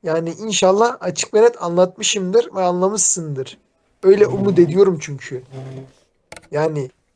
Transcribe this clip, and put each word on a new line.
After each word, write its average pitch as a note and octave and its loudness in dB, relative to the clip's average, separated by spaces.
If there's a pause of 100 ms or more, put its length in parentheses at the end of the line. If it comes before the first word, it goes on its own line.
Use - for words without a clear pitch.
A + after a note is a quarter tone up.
Yani E3 -4
inşallah G#3 0
açık - -8
ve G#3+ 4
net A#3 2
anlatmışımdır F#3 -2
ve F#3+ -4
anlamışsındır. F3+ -4 (460)
Öyle G3+ 6
umut G3 0
ediyorum F3 4
çünkü. C#3 -12 (1080)
Yani D3 -4 (260)